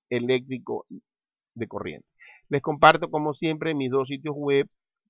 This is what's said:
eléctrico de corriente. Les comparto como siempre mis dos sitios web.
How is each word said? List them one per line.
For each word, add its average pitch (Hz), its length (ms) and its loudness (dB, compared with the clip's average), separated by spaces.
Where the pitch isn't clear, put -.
eléctrico 123 760 -2
de 113 140 -6
corriente. 95 400 -10
Les 143 140 -2
comparto 160 480 4
como 151 240 -2
siempre 160 400 -2
mis 131 160 -2
dos 135 160 2
sitios 143 280 -8
web. 143 320 2